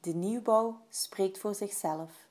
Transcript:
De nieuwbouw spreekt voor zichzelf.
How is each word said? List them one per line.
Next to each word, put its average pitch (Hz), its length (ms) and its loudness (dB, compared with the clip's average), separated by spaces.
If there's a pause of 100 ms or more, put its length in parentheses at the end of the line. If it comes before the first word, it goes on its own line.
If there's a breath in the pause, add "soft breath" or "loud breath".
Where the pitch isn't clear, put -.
De 170 120 -4
nieuwbouw 226 760 2
spreekt - 500 -2
voor 208 160 -2
zichzelf. 165 760 -4